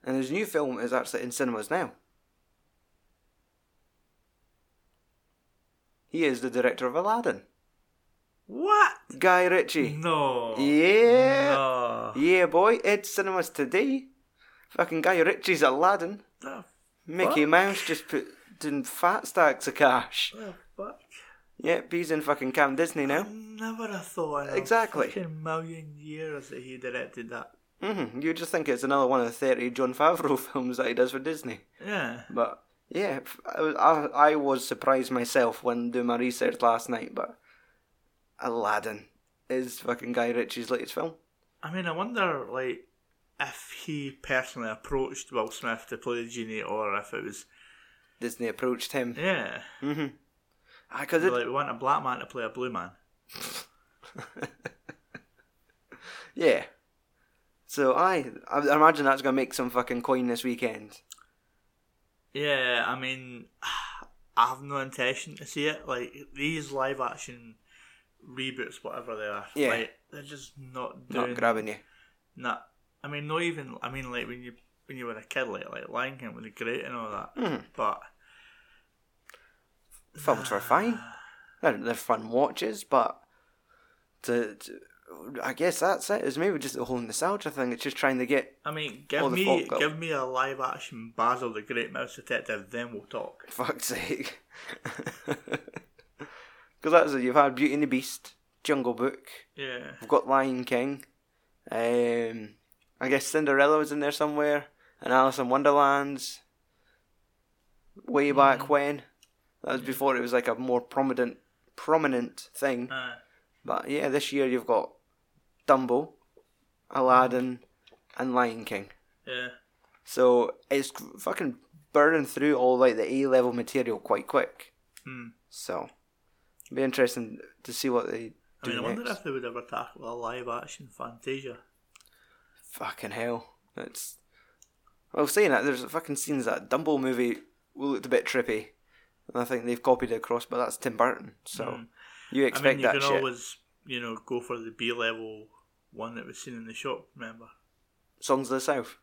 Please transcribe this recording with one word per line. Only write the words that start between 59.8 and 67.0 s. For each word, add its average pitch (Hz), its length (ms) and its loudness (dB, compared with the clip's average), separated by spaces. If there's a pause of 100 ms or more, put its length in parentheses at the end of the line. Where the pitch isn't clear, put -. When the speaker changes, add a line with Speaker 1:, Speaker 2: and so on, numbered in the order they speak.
Speaker 1:
coin 127 260 2
this 120 160 -2
weekend. 113 560 -4 (1300)
Speaker 2:
Yeah, 131 540 0
I 127 120 -2
mean, 131 540 -10
<sighs> - 840 -8
I 120 120 6
have 131 120 -8
no 143 160 -6
intention 135 600 -4
to 147 80 -16
see 147 220 -2
it. 151 200 -6
Like, 123 260 -6 (200)
these 143 380 -4
live 135 300 -2